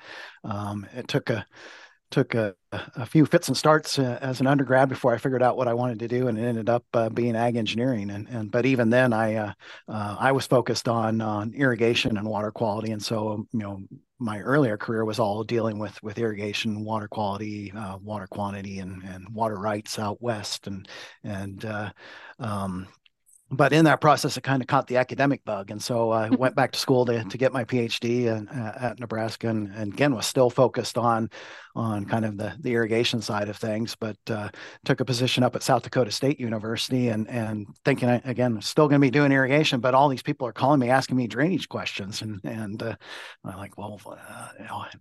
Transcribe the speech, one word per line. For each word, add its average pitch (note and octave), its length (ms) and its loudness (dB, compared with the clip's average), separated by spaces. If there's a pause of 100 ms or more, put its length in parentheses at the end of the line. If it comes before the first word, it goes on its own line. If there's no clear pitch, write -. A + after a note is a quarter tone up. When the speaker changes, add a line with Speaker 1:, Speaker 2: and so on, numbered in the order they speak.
(440)
Speaker 1:
um, G#2 500 -6
it B2 140 -10
took - 220 -2
a, A2 140 -4 (680)
took C3 240 0
a, G#2 180 0 (160)
a G#2+ 360 -8
few D3+ 200 6
fits - 220 2
and B2+ 80 0
starts, D#3 420 4
uh, B2 240 0
as C3+ 180 -4
an C3 60 2
undergrad C3+ 420 4
before C3 260 0
I A#2 40 0
figured B2+ 240 0
out A#2+ 140 4
what B2+ 100 0
I A#2 80 0
wanted A#2+ 240 -2
to A#2 100 -6
do, B2 200 0
and A2 100 -2
it A2+ 40 -4
ended A2+ 260 -2
up, A#2+ 160 2 (100)
uh, A2+ 140 2
being A#2 260 0
ag A#2 220 0
engineering. A2 540 -2
And, G#2 180 -8
and, A2 220 -6
but A#2+ 140 2
even B2+ 260 4
then, B2+ 220 6
I, A2 220 2
uh, G#2 180 -4 (360)
uh, G2+ 320 -6
I B2 120 4
was C3+ 140 0
focused C3 420 2
on, A2+ 320 0
on G#2+ 340 -4
irrigation A#2+ 640 2
and G#2+ 100 -6
water G#2+ 240 -4
quality. A2 400 -2
And G#2+ 100 -8
so, G#2+ 500 -4
you A#2 80 -2
know, G2+ 200 -8 (380)
my G#2+ 200 -6
earlier A#2+ 380 2
career A2 280 -2
was G#2+ 140 -2
all G#2+ 240 0
dealing A2 360 -2
with, G#2 240 -8
with G#2 160 -4
irrigation, G#2+ 640 -4
water G#2+ 240 -4
quality, G#2 640 -4
uh, G2+ 240 -10
water G2+ 320 -10
quantity, G2 500 -8
and, F#2 240 -12
and F#2 280 -14
water A2 260 -2
rights G#2 420 -4
out G#2+ 240 -4
west. A2 440 -6
And, G2 200 -10 (380)
and, G2 400 -8
uh, G#2+ 260 -6 (480)
um, G2 480 -6 (640)
but C3+ 220 4
in D#3+ 140 8
that D3 140 6
process, D3 360 4
it B2+ 60 -8
kind C3+ 200 0
of A#2+ 60 -12
caught C3 180 2
the B2 120 0
academic B2+ 460 2
bug. G#2 260 -6
And G#2+ 120 -10
so A2+ 280 2
I A2 160 2
Speaker 2:
Mm-hmm. A#2+ 100 4
Speaker 1:
went B2 180 2
back D3+ 180 2
to - 60 -4
school B2 280 4
to, A#2 180 0
to F#2+ 140 -8
get B2+ 140 2
my C3 120 -2
P B2 160 0
H A#2 200 -2
D A#2+ 280 0
and, A2 200 -2
uh, A2 320 -8
at A#2+ 200 -6
Nebraska, A2+ 480 -4
and, A2 260 -2
and G#2 180 -6
again, C#3 220 2
was G#2 120 -4
still B2+ 240 4
focused A#2+ 460 2
on, A2+ 320 2 (460)
on A2 300 -2
kind A2 220 0
of G#2+ 100 -4
the, G#2 240 -6
the B2+ 140 -2
irrigation A#2 480 2
side G#2 260 -2
of G#2 80 -8
things, A2 380 -4
but, G#2+ 220 -8 (140)
uh, G#2 180 -6 (360)
took C3+ 160 2
a C3 40 -2
position B2 380 0
up A#2+ 140 2
at - 60 -8
South B2 200 2
Dakota A#2+ 280 0
State C3+ 280 -2
University A#2 680 -2
and, A2 200 -2
and A2 380 -4 (180)
thinking, C3 260 2
I, A#2+ 140 4
again, A#2+ 360 0
still - 280 4
gonna C#3 120 6
be C#3 100 6
doing C#3 220 4
irrigation, C3+ 480 4
but B2+ 140 2
all C#3 140 6
these C3 140 -2
people C#3+ 240 -4
are A2+ 60 -6
calling C#3 280 4
me, A#2+ 100 2
asking C3 260 2
me B2+ 100 2
drainage D3 420 -2
questions. G#2 540 -8
And, G#2+ 220 -8
and, A2 380 -8
uh, A2 140 -6 (480)
I'm F#2+ 140 -10
like, G2+ 180 -14
"Well, G#2 300 -12
uh, - 420 -16 (100)
you G#2+ 80 -16
know, - 180 -10 (160)